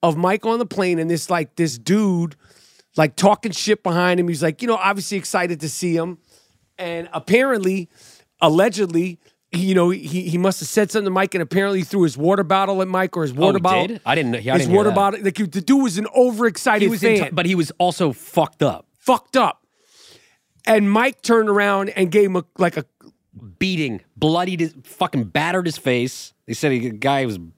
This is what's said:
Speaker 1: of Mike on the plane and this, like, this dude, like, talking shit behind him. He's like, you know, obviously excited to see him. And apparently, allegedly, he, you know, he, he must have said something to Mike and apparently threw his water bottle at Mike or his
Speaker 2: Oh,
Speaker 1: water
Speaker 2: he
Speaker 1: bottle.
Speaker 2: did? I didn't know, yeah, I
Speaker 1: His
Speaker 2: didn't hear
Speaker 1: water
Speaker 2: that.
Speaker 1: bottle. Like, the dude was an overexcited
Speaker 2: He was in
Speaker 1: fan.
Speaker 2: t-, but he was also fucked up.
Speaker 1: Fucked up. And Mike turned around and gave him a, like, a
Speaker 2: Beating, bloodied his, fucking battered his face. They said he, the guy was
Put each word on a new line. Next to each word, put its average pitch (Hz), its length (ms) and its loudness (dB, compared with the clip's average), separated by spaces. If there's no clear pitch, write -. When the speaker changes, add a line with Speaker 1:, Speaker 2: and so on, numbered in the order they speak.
Speaker 1:
of 165 140 2
Mike 190 280 0
on 226 140 0
the 240 60 -2
plane 180 340 -2
and 160 100 -4
this, 170 200 -4
like, 170 260 -4
this 156 220 -2
dude, 170 580 0
like, 156 200 2
talking 208 360 2
shit 202 320 -2
behind 180 360 2
him. 175 80 0
He's 165 160 -4
like, 160 180 -2
you 240 60 -4
know, 226 80 2
obviously 196 420 -2
excited 175 440 -4
to 156 80 -6
see 170 260 -4
him. 165 220 -4
And 170 360 -10
apparently, 190 760 0
allegedly, 175 760 2
he, 175 140 -2
you 190 100 2
know, 175 140 4
he, 180 400 -4
he 165 80 -2
must 185 220 0
have 151 100 -10
said 214 220 0
something 214 140 -2
to 196 60 -2
Mike 185 220 0
and 180 80 -2
apparently 190 420 -2
threw 190 200 0
his 131 140 0
water 185 260 2
bottle 190 380 0
at 190 60 -2
Mike 185 300 -2
or 170 60 -2
his 143 80 -4
Speaker 2:
Oh, 123 100 -10
Speaker 1:
water 196 160 4
Speaker 2:
he 185 40 -2
Speaker 1:
bottle. 180 260 0
Speaker 2:
did? 220 180 -10
I 127 100 0
didn't 139 160 -2
know, 120 80 -4
yeah, 117 140 -4
I 135 40 2
Speaker 1:
His 139 60 2
Speaker 2:
didn't 160 80 0
hear 185 80 6
Speaker 1:
water 214 100 2
Speaker 2:
that. 190 60 -2
Speaker 1:
bottle. 196 280 0
Like, 196 120 -2
the 190 260 -4
dude 269 200 4
was 208 160 -2
an 214 180 -4
overexcited 226 680 2
Speaker 2:
He 202 60 4
was 208 140 -4
in 220 140 4
Speaker 1:
fan. 160 120 -2
Speaker 2:
t-, - 60 -10
but 175 100 0
he 185 100 0
was 165 240 -2
also 175 340 0
fucked - 480 -2
up. 104 240 -2
Speaker 1:
Fucked - 380 0
up. 220 280 0
And 208 260 4
Mike 240 300 2
turned 226 280 2
around 202 420 0
and 185 200 0
gave 208 180 4
him 185 60 -4
a, 180 100 -4
like, 175 200 0
a 143 80 -8
Speaker 2:
Beating, 156 420 -2
bloodied 170 460 0
his, 156 120 -4
fucking - 420 -4
battered 170 420 -2
his 156 100 -6
face. 123 560 -2
They 117 60 -6
said 143 180 0
he, 127 80 0
the 117 180 -6
guy 135 300 0
was 104 100 -6